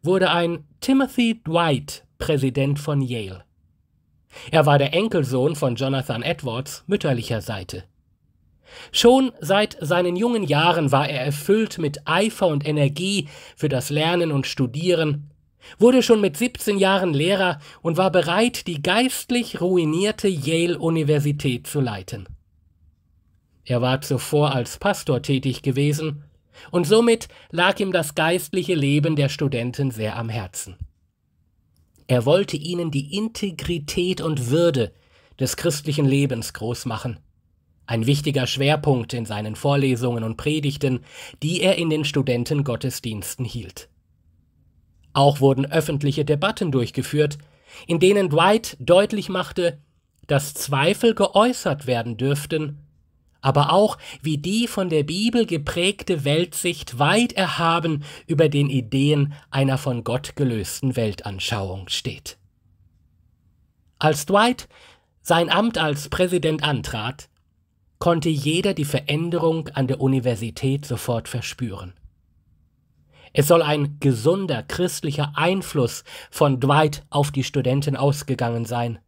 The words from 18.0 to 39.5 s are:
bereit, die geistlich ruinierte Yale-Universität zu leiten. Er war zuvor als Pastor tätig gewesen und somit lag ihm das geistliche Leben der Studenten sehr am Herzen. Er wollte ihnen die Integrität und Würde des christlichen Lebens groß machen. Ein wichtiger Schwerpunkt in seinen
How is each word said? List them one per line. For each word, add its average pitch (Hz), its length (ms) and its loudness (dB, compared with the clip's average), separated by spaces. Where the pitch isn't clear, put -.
bereit, 185 560 0
die 160 160 -6
geistlich 240 800 0
ruinierte 180 680 2
Yale-Universität 151 1400 0
zu - 140 -4
leiten. 104 480 -6
Er 120 180 -2
war 127 180 0
zuvor 143 540 0
als 123 240 -4
Pastor 156 440 0
tätig 135 400 -2
gewesen 147 640 -2
und 180 160 0
somit 226 400 4
lag 175 300 2
ihm 196 120 -2
das 165 240 0
geistliche 180 600 0
Leben 147 400 2
der 143 120 2
Studenten 127 640 -2
sehr 110 240 -4
am 113 140 -6
Herzen. 95 480 -8
Er 123 180 2
wollte 175 300 2
ihnen 165 360 -6
die 147 260 -4
Integrität 180 1040 -4
und 127 280 -2
Würde 139 440 2
des - 200 -2
christlichen 151 480 -2
Lebens 131 480 0
groß 117 320 -8
machen. 110 340 -8
Ein 113 200 -2
wichtiger 143 420 0
Schwerpunkt 139 680 0
in 117 120 -6
seinen 107 320 -8